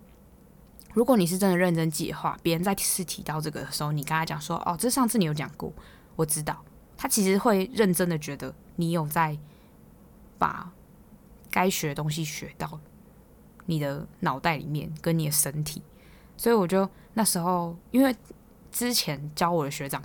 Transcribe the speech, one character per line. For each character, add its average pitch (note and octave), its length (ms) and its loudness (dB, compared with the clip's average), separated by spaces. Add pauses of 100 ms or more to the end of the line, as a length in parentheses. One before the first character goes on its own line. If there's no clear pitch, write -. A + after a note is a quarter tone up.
(920)
如 A3+ 120 4
果 B3 120 6
你 F3+ 100 6
是 F3+ 120 0
真 G3 120 4
的 F3+ 60 4
认 F3+ 180 4
真 E3 160 0
计 D#3 220 -4
划， - 300 -4
别 E3 120 2
人 E3 80 -2
再 G3 120 2
次 - 300 -2
提 - 180 -10
到 D#3 180 -4
这 D#3 100 -4
个 D3+ 100 -8
的 - 120 -10
时 - 100 -4
候， D3 100 -2
你 D3 100 -2
跟 - 80 -6
他 D#3+ 140 2
讲 D#3 160 -6
说 E3 160 -4 (100)
：“哦， F3 120 0
这 A#3 120 2
上 B3 180 4
次 A#3 100 2
你 F#3 60 6
有 D3+ 80 0
讲 D3 240 -4
过， - 160 -8 (440)
我 D#3+ 80 2
知 D#3 180 -2
道。” D#3 200 -4 (340)
他 - 120 -6
其 G#3+ 160 2
实 F#3+ 120 4
会 G3 380 4
认 G#3 180 4
真 F3 160 2
的 E3 100 0
觉 D3+ 180 -8
得 C3 180 -10 (220)
你 E3+ 160 0
有 E3 140 0
在 D#3 300 0 (1000)
把 - 320 -2 (800)
该 F#3 180 2
学 E3 200 -2
的 C#3+ 60 -4
东 D3+ 160 -2
西 D#3+ 120 -4
学 - 340 -8
到 D#3+ 220 -10 (880)
你 D#3+ 140 0
的 C#3+ 260 -4 (140)
脑 C#3 180 0
袋 D#3+ 180 0
里 D3 100 -8
面， D3+ 340 -4
跟 E3 180 0
你 D#3 80 0
的 D3+ 60 -2
身 D3+ 320 0
体。 - 180 -8 (540)
所 A#3 160 2
以 - 20 6
我 G3 120 4
就 F#3+ 220 2 (260)
那 A3 100 2
时 F#3+ 140 0
候， E3+ 380 -2 (140)
因 B3+ 140 4
为 B3+ 100 4 (560)
之 A#3+ 220 -2
前 D3+ 420 -2
教 E3+ 160 2
我 E3+ 140 2
的 C3+ 60 -4
学 C#3+ 180 -8
长 C#3+ 160 -4